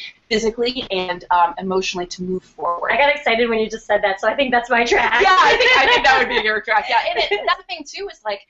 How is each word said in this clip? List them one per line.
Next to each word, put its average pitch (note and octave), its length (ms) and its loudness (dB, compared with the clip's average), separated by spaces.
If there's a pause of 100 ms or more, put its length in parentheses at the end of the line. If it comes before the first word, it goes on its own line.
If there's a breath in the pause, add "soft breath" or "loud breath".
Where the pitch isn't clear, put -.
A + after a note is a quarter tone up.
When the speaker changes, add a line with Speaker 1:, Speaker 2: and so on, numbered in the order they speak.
(300 loud breath)
Speaker 1:
physically A#3 640 -2
and, F3+ 400 -6
um, F3 260 2
emotionally F#3+ 500 -4
to - 160 -12
move F#3 200 -4
forward. E3+ 480 -6
Speaker 2:
I G3 60 2
got C#4+ 180 4
excited A#3 340 0
when A3+ 100 -2
you A3 100 -2
just G#3+ 160 -12
said G#3 180 0
that, G3 160 0
so A3 80 -2
I A3 80 -2
think B3+ 160 -2
that's A#3+ 180 0
my A#3+ 140 2
track. A#3+ 380 2
Speaker 1:
Yeah, F#4+ 180 6
I F4 180 4
think, B4 200 4
I C#4 100 4
think A#4+ 180 2
that C4 140 6
would A#3+ 100 -2
Speaker 2:
<laughs> B3 60 -2
Speaker 1:
be A3 80 -2
your G#3+ 180 0
track. A3+ 280 0
Yeah, A#3 100 2 (100)
and F4 140 -4
it, G4 240 -2
that's E4+ 120 0
the - 40 -20
thing, E4 240 -12
too, G4 240 -12
is, - 140 -20
like, G3+ 240 -6